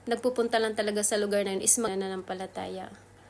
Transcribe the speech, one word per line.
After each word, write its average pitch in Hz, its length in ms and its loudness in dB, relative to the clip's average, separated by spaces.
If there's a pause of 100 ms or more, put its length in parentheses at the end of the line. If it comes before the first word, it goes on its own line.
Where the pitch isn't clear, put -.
nagpupunta 233 480 2
lang 220 160 2
talaga 208 320 0
sa 214 160 2
lugar 202 240 2
na 196 120 -2
yun 190 80 -4
is - 120 6
mga 202 240 0
nananampalataya. 190 880 -6 (420)